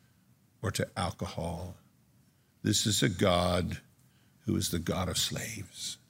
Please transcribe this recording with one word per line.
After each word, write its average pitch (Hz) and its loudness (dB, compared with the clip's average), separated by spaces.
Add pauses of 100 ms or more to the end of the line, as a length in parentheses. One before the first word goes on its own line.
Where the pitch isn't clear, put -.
(640)
or 92 0
to - 0 (100)
alcohol. 87 -4 (880)
This 104 2
is 107 4
a 139 6
God 90 4 (680)
who 95 0
is 95 0
the 87 -2
God 87 -2
of 82 -2
slaves, - -6 (120)